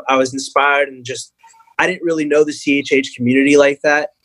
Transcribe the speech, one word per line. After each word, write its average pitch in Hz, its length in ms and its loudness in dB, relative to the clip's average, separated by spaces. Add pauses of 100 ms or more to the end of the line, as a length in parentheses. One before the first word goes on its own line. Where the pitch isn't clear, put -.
I 135 80 0
was 131 160 0
inspired 143 580 0
and 127 140 -20
just, 123 300 -12 (460)
I 160 80 0
didn't 180 160 -6
really 165 200 -2
know 147 200 4
the 147 100 -2
C 139 240 -2
H 139 140 -4
H 135 260 0
community 135 400 2
like 143 240 4
that. 147 300 0 (140)